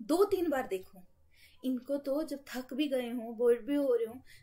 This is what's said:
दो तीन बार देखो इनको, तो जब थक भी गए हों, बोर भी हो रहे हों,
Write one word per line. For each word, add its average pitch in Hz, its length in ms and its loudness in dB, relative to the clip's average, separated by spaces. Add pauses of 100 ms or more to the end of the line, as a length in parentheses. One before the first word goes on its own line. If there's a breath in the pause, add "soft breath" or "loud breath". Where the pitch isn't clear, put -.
दो 330 220 4
तीन 359 260 2
बार 254 180 0
देखो 185 340 -8 (640 soft breath)
इनको, 262 320 -2
तो 285 260 -2
जब 285 260 -8
थक 254 260 -8
भी 294 140 0
गए 247 220 -2
हों, 233 260 -8
बोर 240 220 6
भी 233 160 -4
हो 277 200 2
रहे 226 120 0
हों, 240 140 -10 (220 loud breath)